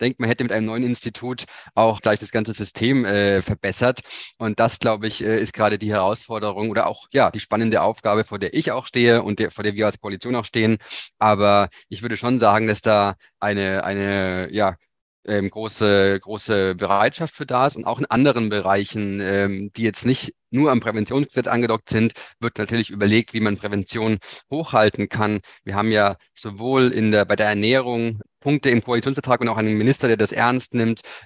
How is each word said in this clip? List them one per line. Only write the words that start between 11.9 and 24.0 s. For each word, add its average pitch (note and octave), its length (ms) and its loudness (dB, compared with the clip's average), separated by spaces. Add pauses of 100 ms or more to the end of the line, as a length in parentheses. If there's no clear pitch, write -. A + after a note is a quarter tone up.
würde A#2 140 -6
schon B2 220 -2
sagen, A2 300 4
dass G#2 140 0
da G2+ 340 2 (240)
eine, G2 420 -2
eine, F#2+ 680 -2
ja, F#2+ 240 0 (500)
ähm, G2+ 240 -2
große, G2+ 680 2
große G2 560 -2
Bereitschaft G2+ 580 0
für D3 100 -12
da B2+ 220 2
ist C#3+ 100 -4
und A2 80 -10
auch A#2 140 -4
in C#3+ 80 -4
anderen A#2+ 420 2
Bereichen, G2+ 720 -2
ähm, G2 560 -2
die A2+ 60 -4
jetzt A2 240 -2
nicht - 280 -2 (160)
nur C#3 200 2
am A#2+ 100 2
Präventionsgesetz A#2 640 -2
angedockt A#2 440 0
sind, A2+ 240 2 (260)
wird A#2 160 -4
natürlich A2 320 -2
überlegt, G#2 460 0
wie A2+ 60 -4
man G#2 180 0
Prävention G#2 580 -4 (340)